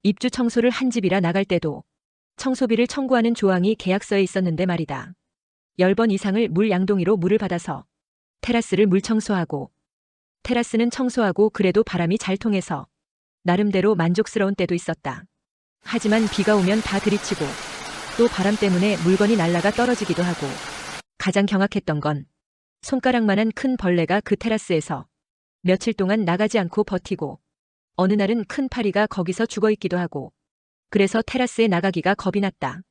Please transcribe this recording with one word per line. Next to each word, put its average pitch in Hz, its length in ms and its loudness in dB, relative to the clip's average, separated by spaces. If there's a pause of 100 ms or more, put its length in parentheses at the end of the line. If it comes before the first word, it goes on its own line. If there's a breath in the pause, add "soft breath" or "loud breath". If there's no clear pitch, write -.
입주 208 260 0
청소를 240 400 2
한 247 220 -2
집이라 196 280 0
나갈 180 260 0
때도 165 380 -2 (540)
청소비를 247 500 0
청구하는 240 480 0
조항이 190 400 2
계약서에 196 460 -2
있었는데 180 440 0
말이다. 165 480 -6 (680)
열 185 160 4
번 226 160 2
이상을 196 380 0
물 202 200 2
양동이로 190 480 2
물을 180 200 2
받아서 175 480 -4 (560)
테라스를 220 460 2
물 190 140 4
청소하고 185 680 -2 (720)
테라스는 240 480 0
청소하고 220 580 2
그래도 190 340 2
바람이 175 340 0
잘 190 200 -2
통해서 185 500 -4 (560)
나름대로 196 520 2
만족스러운 196 600 0
때도 175 200 -2
있었다. - 480 -8 (600)
하지만 220 480 0
비가 208 240 2
오면 202 260 2
다 196 180 -4
들이치고 202 440 -2 (760)
또 233 100 6
바람 202 280 0
때문에 196 420 2
물건이 190 400 4
날아가 175 340 2
떨어지기도 226 500 0
하고 175 240 -2 (720)
가장 196 280 2
경악했던 190 560 0
건 151 240 -2 (560)
손가락만한 226 720 2
큰 254 240 -2
벌레가 175 440 2
그 - 140 0
테라스에서 170 720 -4 (540)
며칠 190 320 0
동안 202 320 0
나가지 202 340 2
않고 190 240 -2
버티고 - 560 -6 (560)
어느 190 180 2
날은 208 320 0
큰 269 240 -6
파리가 208 380 0
거기서 185 380 -2
죽어있기도 208 520 0
하고 165 360 -6 (600)
그래서 202 320 2
테라스에 240 420 0
나가기가 180 460 0
겁이 202 260 -2
났다. 185 520 -4